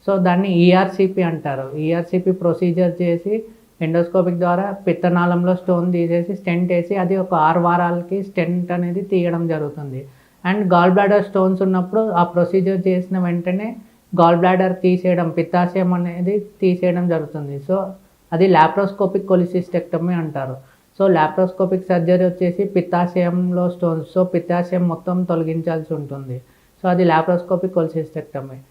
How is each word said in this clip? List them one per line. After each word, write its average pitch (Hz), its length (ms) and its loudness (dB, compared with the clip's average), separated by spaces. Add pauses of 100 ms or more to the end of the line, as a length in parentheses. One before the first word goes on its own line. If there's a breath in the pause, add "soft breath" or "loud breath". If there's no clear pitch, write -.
So, 196 120 0
దాన్ని 185 300 2
ఈఆర్సీపీ 185 720 4
అంటారు. 143 540 -4
ఈఆర్సీపీ 170 540 -2
ప్రొసీజర్ 175 720 0
చేసి 175 420 -2 (360 loud breath)
ఎండోస్కోపిక్ 170 580 0
ద్వారా 185 380 -2 (100)
పిత్తనాళంలో 175 680 2
స్టోన్ 180 380 0
తీసేసి 170 440 0
స్టెంట్ 180 360 -2
వేసి, 175 240 0
అది 185 200 0
ఒక 185 180 -2
ఆరు 165 260 2
వారాలకి 175 640 0
స్టెంట్ 175 500 -4
అనేది 175 280 -2
తీయడం 170 480 -2
జరుగుతుంది. 147 540 -6 (420 soft breath)
And 196 160 0 (140)
గాల్ 175 160 6
బ్లాడర్ 196 340 4
స్టోన్స్ 190 380 0
ఉన్నప్పుడు 185 380 0 (100)
ఆ 175 140 2
ప్రొసీజర్ 180 640 0
చేసిన 180 300 -2
వెంటనే 180 580 -4 (440 loud breath)
గాల్ 170 160 6
బ్లాడర్ 180 460 2
తీసేయడం, 180 480 2
పిత్తాశయం 180 640 0
అనేది 180 520 -2 (140)
తీసేయడం 180 480 0
జరుగుతుంది. 151 500 -4 (100)
So, 185 80 0 (560 soft breath)
అది 170 160 4
laparoscopic 190 800 2
cholecystectomy 175 840 0
అంటారు. 143 440 -6 (420 soft breath)
So, 196 40 0 (140)
laparoscopic 180 720 0
సర్జరీ 180 360 2
వచ్చేసి 180 400 -2
పిత్తాశయంలో 180 1080 0
స్టోన్స్, 170 480 -2
so 185 60 4
పిత్తాశయం 175 640 -2
మొత్తం 180 360 -2
తొలగించాల్సి 160 680 -4
ఉంటుంది. 139 420 -10 (460 soft breath)
So, 185 60 0
అది 180 160 2
laparoscopic 175 720 2
cholecystectomy. 151 840 -6 (120)